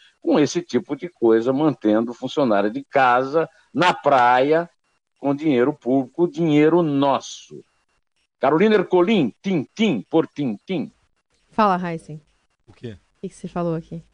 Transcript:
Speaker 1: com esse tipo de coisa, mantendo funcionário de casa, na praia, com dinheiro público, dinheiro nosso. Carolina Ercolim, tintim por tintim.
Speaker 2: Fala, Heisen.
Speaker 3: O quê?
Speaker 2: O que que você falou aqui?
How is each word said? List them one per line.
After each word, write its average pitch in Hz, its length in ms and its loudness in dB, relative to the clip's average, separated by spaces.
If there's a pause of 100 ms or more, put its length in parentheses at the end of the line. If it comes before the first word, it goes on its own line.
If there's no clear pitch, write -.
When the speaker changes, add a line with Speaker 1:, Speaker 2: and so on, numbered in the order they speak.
(220)
Speaker 1:
com 165 180 0
esse 147 220 -2
tipo 135 340 -6
de 170 140 -12
coisa, 113 420 2
mantendo 120 600 -2
funcionário 107 560 -2
de 135 140 -10
casa, 135 680 0 (240)
na 175 200 0
praia, 139 760 2 (500)
com 139 140 -2
dinheiro 143 400 0
público, 135 540 -2
dinheiro 156 560 2
nosso. 139 800 -4 (760)
Carolina 165 360 2
Ercolim, 180 680 2
tintim 180 640 -2
por 151 200 0
tintim. 143 640 -6 (580)
Speaker 2:
Fala, 196 300 0 (120)
Heisen. 156 300 -14 (460)
Speaker 3:
O - 60 -20
quê? 110 240 -16 (200)
Speaker 2:
O - 40 -20
que 190 80 -12
que - 60 -18
você - 120 -16
falou 175 260 -6
aqui? 165 300 -12 (100)